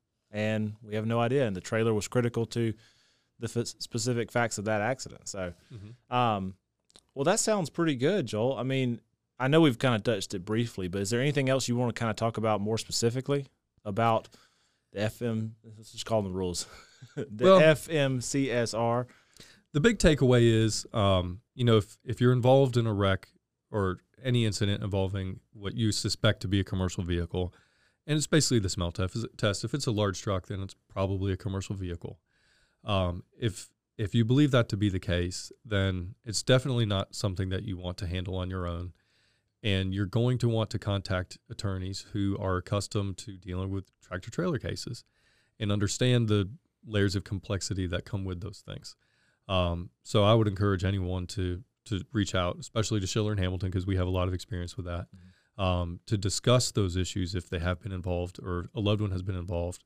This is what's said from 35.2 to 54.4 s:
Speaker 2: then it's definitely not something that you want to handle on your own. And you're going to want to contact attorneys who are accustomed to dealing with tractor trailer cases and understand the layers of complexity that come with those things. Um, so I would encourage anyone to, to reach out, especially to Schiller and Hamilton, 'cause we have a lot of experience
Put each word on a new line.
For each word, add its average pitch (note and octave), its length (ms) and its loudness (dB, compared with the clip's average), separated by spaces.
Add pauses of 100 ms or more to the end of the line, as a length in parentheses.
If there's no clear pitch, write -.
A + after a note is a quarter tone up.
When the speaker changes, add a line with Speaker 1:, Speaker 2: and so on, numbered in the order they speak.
Speaker 2:
then F#2+ 500 0 (100)
it's A2 160 -4
definitely B2+ 460 4
not G2 260 -2
something F#2+ 360 -2
that F#2 140 -4
you G2+ 140 -6
want F2+ 200 -6
to E2+ 100 -6
handle F2+ 300 -4
on F#2 120 -4
your F#2 160 -4
own. F2 280 -6 (720)
And F#2+ 300 0
you're G2+ 120 0
going A#2+ 340 0
to A#2+ 100 2
want A2+ 220 0
to G2+ 80 -4
contact F#2+ 580 -4 (120)
attorneys F#2+ 640 -6
who G2 260 0
are F#2+ 180 0
accustomed G2 640 -2
to G2 180 -14
dealing F#2 320 -6
with G2 220 -6 (100)
tractor F2+ 300 -10
trailer E3 280 -2
cases - 440 -8 (560)
and G#2 120 0
understand A#2 560 2
the G#2 220 2 (360)
layers G2+ 300 2
of G2 80 -2
complexity F#2+ 640 -4
that E2+ 180 -4
come F#2+ 180 -6
with F#2 180 -6
those - 240 -12
things. - 300 -14 (540)
Um, F2 400 0 (140)
so G#2+ 200 4
I G#2 100 8
would A2+ 140 6
encourage G2 380 2
anyone F#2 420 -2
to, F2+ 360 -4 (220)
to F#2+ 180 -4 (100)
reach G2+ 220 0
out, F2+ 240 0
especially A2+ 400 -2
to F#2+ 80 -4
Schiller G#2+ 240 -2
and G#2 80 -2
Hamilton, F#2 320 -2
'cause F2 140 -2
we G2 120 0
have F2+ 100 0
a F#2 40 -2
lot F#2 160 0
of F#2 60 -2
experience F2 440 -8